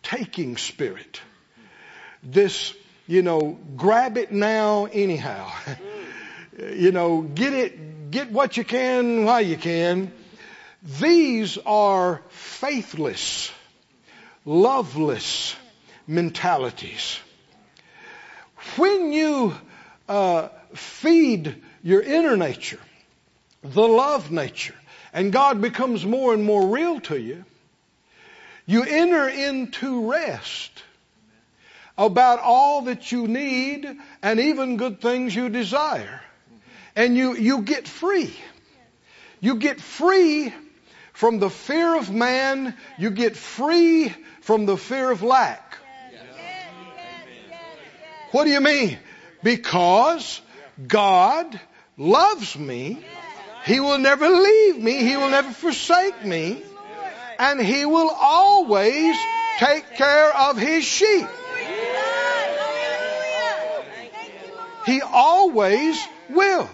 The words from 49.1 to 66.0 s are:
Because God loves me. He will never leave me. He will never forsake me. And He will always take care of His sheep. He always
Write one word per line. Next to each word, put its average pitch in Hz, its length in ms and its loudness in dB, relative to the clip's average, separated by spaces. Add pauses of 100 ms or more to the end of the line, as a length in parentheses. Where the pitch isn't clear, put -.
Because 226 1000 2 (460)
God 208 720 2 (380)
loves 233 600 2
me. 143 480 -10 (580)
He 254 160 2
will 285 200 0
never 277 280 4
leave 392 520 6
me. 226 140 0
He 269 240 2
will 277 120 0
never 269 220 2
forsake 339 720 0
me. 180 380 -4 (760)
And 269 240 0
He 269 240 0
will 320 240 4
always 311 1080 4 (440)
take 294 280 2 (100)
care 294 380 4
of 269 220 2
His 294 260 0
sheep. 392 440 2 (3500)
He 262 160 -2
always 277 1000 4 (240)